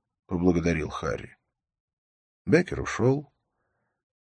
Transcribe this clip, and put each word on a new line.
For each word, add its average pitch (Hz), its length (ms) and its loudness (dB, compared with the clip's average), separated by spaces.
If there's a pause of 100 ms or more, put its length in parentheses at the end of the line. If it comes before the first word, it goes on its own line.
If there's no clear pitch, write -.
(280)
поблагодарил 85 600 2
Харри. - 500 -8 (1080)
Беккер 165 340 2
ушел, 135 540 -2 (920)